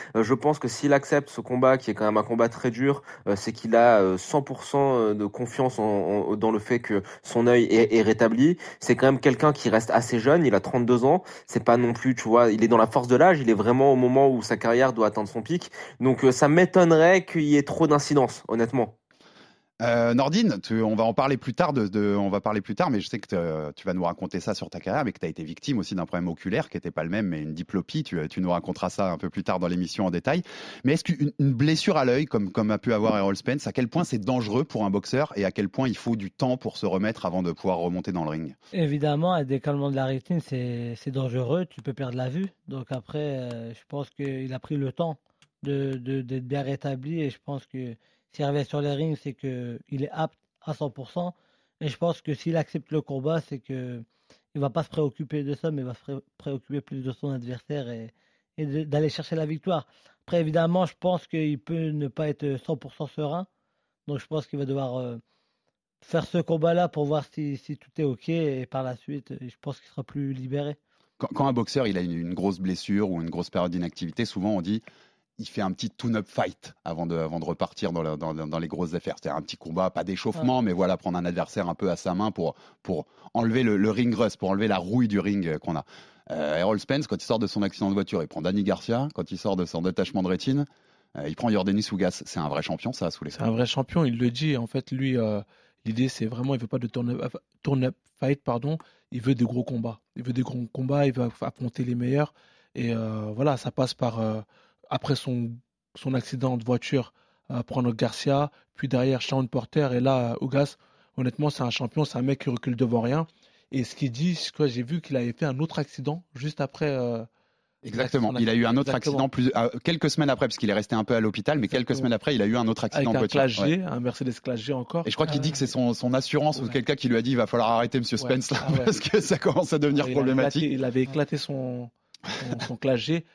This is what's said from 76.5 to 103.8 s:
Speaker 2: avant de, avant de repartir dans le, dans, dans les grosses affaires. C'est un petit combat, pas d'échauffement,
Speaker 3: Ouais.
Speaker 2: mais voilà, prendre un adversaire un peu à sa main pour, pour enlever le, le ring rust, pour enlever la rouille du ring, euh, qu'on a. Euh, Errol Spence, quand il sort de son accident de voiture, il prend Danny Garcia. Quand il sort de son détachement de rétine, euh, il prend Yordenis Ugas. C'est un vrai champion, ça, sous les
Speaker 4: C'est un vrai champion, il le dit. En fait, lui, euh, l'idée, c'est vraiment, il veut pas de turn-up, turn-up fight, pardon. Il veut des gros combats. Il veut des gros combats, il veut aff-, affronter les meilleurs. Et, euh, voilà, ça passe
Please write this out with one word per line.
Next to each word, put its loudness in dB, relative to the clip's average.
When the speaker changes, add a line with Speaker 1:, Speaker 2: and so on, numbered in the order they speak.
Speaker 2:
avant -6
de, -2
avant -4
de -6
repartir -4
dans -2
le, -4
dans, -6
dans -6
les -4
grosses -6
affaires. -6
C'est -6
un -4
petit -12
combat, -4
pas -4
d'échauffement, -2
Speaker 3:
Ouais. 2
Speaker 2:
mais 0
voilà, 2
prendre -6
un -4
adversaire -4
un -4
peu -2
à 0
sa -4
main -2
pour, -4
pour -4
enlever 2
le, 4
le 4
ring 2
rust, 0
pour -2
enlever 0
la 2
rouille 2
du 2
ring, 0
euh, -2
qu'on -4
a. -6
Euh, -2
Errol 0
Spence, -2
quand -6
il -14
sort -2
de 0
son -2
accident -2
de 0
voiture, -2
il -4
prend -10
Danny 0
Garcia. -2
Quand -8
il -8
sort -2
de 0
son -6
détachement -2
de 0
rétine, 0
euh, -8
il -8
prend -2
Yordenis 2
Ugas. 0
C'est -8
un -2
vrai -2
champion, -6
ça, -4
sous -14
les -10
Speaker 4:
C'est -10
un 0
vrai 0
champion, 0
il 0
le 2
dit. -2
En -4
fait, -6
lui, -2
euh, 0
l'idée, 0
c'est -4
vraiment, -2
il -4
veut -6
pas -4
de -6
turn-up, -4
turn-up 2
fight, 0
pardon. -2
Il -6
veut 2
des 4
gros -2
combats. -6
Il -10
veut -6
des 0
gros -6
combats, 0
il 2
veut -2
aff-, -8
affronter -6
les -2
meilleurs. 0
Et, -2
euh, -4
voilà, 2
ça -6
passe -2